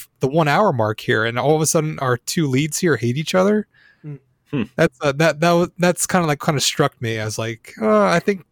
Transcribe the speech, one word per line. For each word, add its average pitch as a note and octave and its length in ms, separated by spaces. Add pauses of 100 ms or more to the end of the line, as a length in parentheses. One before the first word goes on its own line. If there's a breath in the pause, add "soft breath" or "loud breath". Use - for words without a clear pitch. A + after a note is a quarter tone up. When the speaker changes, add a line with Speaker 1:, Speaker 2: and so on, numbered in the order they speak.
(200)
Speaker 1:
the C3+ 80
one D3+ 200
hour F3+ 260
mark A2 260
here, A2+ 240
and A#2 140
all C#3+ 180
of D#3 60
a D3 40
sudden D#3 340
our B2+ 180
two - 280
leads C#3 320
here D#3+ 180
hate A#2+ 200
each D#3+ 180
other." G3+ 320 (360 soft breath)
Speaker 2:
Hmm. D3 140 (340)
Speaker 3:
Hmm. C3+ 120 (140)
Speaker 1:
That's, E3 240
uh, D3 120
that, D3+ 280
that E3+ 120
was, E3+ 260
that's F3 280
kinda, F3 200
like, D3 140
kinda D3 200
struck - 400
me. A2+ 180
I G#2+ 60
was G#2+ 140
like, A2+ 420
"Uh, G#3+ 240
I F3 160
think G3+ 320